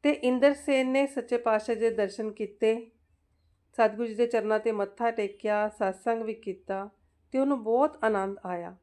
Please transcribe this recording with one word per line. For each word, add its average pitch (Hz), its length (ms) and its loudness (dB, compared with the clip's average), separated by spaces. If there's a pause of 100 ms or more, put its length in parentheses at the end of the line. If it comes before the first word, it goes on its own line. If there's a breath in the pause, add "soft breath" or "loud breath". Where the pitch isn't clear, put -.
ਤੇ 285 80 4
ਇੰਦਰਸੇਨ 262 800 2
ਨੇ 277 160 2
ਸੱਚੇ 247 300 -4
ਪਾਤਸ਼ਾਹ 226 380 0
ਜੀ 208 60 -4
ਦੇ 226 80 2
ਦਰਸ਼ਨ 214 420 -2
ਕੀਤੇ, 220 600 -2 (800)
ਸਤਿਗੁਰੂ 220 340 2
ਜੀ 214 80 -8
ਦੇ 233 120 2
ਚਰਨਾਂ 214 320 0
'ਤੇ 220 120 0
ਮੱਥਾ 208 400 -2
ਟੇਕਿਆ, 208 580 -2
ਸਤਸੰਗ 220 540 -2
ਵੀ 220 100 -6
ਕੀਤਾ 196 560 -8 (420)
ਤੇ 262 80 0
ਉਹਨੂੰ 269 240 0
ਬਹੁਤ 247 400 2
ਆਨੰਦ 196 420 0
ਆਇਆ। 175 380 -8